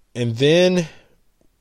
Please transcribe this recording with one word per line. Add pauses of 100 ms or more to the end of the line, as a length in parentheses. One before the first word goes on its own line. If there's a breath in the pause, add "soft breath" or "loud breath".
(140)
and
then (720 loud breath)